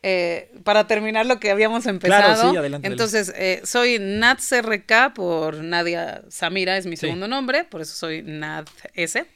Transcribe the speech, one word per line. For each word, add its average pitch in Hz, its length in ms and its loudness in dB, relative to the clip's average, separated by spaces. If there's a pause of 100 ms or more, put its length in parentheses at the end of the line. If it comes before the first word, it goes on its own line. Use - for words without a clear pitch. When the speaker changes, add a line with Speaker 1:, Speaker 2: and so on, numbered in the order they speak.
Speaker 1:
eh, 175 480 -2 (140)
para 208 240 4
terminar 220 360 0
lo 254 140 2
que 208 140 0
habíamos 220 320 2
Speaker 2:
Claro, 214 100 -2
Speaker 1:
empezado, 202 400 6
Speaker 2:
sí, 233 220 4
adelante, - 20 -2
adelante. 143 300 -4
Speaker 1:
entonces, 208 480 -2
eh, 185 260 0
soy 240 380 2
Nats 214 500 0
R 220 340 0
K 233 300 4
por 165 440 -2
Nadia 170 680 -4
Samira, 185 500 -2
es 185 80 -6
mi 170 100 -8
Speaker 2:
Sí. - 100 -10
Speaker 1:
segundo 180 220 -6
nombre, 269 340 -2
por 180 180 -12
eso 156 140 -12
soy 160 300 -8
Nat 151 440 -10 (260)
S. 185 300 -4 (120)